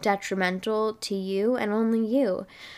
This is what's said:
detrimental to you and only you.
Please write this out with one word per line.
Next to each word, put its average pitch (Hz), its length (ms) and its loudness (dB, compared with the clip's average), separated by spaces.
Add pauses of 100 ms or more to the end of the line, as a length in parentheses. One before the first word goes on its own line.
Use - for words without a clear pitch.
detrimental 202 920 0
to - 200 -6
you 196 420 0
and 208 160 0
only 226 320 2
you. 220 400 2 (340)